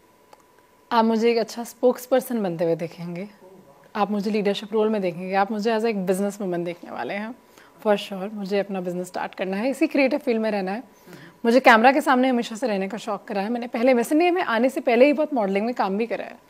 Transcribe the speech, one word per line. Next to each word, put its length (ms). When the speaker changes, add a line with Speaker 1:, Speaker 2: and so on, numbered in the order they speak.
Speaker 1:
आप 120
मुझे 260
एक 80
अच्छा 260
spokesperson 760
बनते 220
हुए 120
देखेंगे। 460
Speaker 2:
ओह, 280
वाह। 520
Speaker 1:
आप 80
मुझे 200
leadership 420
role 160
में 140
देखेंगे, 320
आप 180
मुझे 180
as 120
a 40
एक 200
business 340
woman 240
देखने 260
वाले 240
हैं। 200
For 120
sure, 340
मुझे 260
अपना 220
business 260
start 280
करना 220
है, 140
इसी 160
creative 320
field 220
में 100
रहना 220
है। 60
Speaker 2:
हम्म। 380
Speaker 1:
मुझे 160
camera 320
के 80
सामने 280
हमेशा 280
से 100
रहने 220
का 100
शौक 260
करा 160
है। 80
मैंने 180
पहले 280
मिस 180
इंडिया 200
में 100
आने 260
से 120
पहले 260
ही 60
बहुत 220
modeling 320
में 80
काम 240
भी 80
करा 180
है, 140